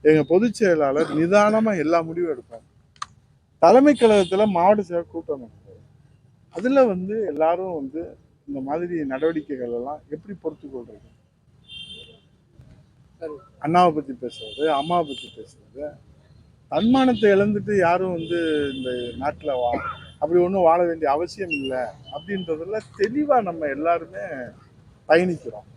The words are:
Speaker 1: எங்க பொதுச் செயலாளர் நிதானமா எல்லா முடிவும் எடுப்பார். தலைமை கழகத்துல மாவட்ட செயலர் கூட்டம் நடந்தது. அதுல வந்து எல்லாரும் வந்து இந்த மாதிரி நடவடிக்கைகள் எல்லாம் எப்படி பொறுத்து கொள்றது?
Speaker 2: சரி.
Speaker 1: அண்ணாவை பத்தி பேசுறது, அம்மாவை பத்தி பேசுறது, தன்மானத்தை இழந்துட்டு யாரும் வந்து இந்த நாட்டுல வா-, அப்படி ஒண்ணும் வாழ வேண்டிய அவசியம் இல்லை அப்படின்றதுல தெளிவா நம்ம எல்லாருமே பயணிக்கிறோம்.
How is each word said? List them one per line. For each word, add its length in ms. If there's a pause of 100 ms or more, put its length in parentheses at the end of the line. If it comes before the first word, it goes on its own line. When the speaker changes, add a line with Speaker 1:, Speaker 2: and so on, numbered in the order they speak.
Speaker 1:
எங்க 240
பொதுச் 320
செயலாளர் 580
நிதானமா 600
எல்லா 220
முடிவும் 340
எடுப்பார். 300 (960)
தலைமை 320
கழகத்துல 520
மாவட்ட 360
செயலர் 300
கூட்டம் 300
நடந்தது. 380 (760)
அதுல 280
வந்து 480
எல்லாரும் 420
வந்து 280 (460)
இந்த 120
மாதிரி 340 (180)
நடவடிக்கைகள் 680
எல்லாம் 220 (140)
எப்படி 280
பொறுத்து 260
கொள்றது? 400 (2250)
Speaker 2:
சரி. 140 (240)
Speaker 1:
அண்ணாவை 340
பத்தி 280
பேசுறது, 420 (160)
அம்மாவை 300
பத்தி 260
பேசுறது, 480 (880)
தன்மானத்தை 600
இழந்துட்டு 420
யாரும் 420
வந்து 220 (360)
இந்த 140 (300)
நாட்டுல 420
வா-, 240 (320)
அப்படி 220
ஒண்ணும் 280
வாழ 160
வேண்டிய 260
அவசியம் 500
இல்லை 220 (320)
அப்படின்றதுல 640 (200)
தெளிவா 400 (100)
நம்ம 180 (100)
எல்லாருமே 500 (840)
பயணிக்கிறோம். 580 (100)